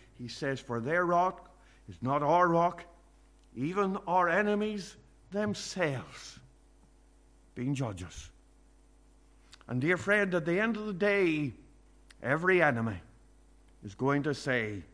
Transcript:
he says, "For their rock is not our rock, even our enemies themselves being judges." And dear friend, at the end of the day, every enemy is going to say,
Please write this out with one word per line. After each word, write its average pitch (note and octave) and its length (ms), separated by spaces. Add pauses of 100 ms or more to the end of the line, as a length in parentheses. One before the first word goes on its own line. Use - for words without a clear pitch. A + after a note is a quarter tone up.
(180)
he A#2+ 80
says, C3+ 320
"For A#2+ 220
their E3+ 260
rock F3 500 (320)
is F#2 140
not C#3 220
our F3 240
rock, E3+ 360 (720)
even F#3+ 420 (120)
our F3 200
enemies G#3 680 (340)
themselves F#3 1080 (1120)
being C3 220
judges." F#2+ 560 (1400)
And B2 120
dear E3+ 160
friend, G3+ 380
at D#3+ 120
the E3+ 120
end A3+ 180
of G#3+ 100
the G#3 60
day, E3+ 600 (680)
every E3+ 380
enemy A2+ 400 (840)
is G2+ 100
going C#3 300
to D3 100
say, A2 480 (120)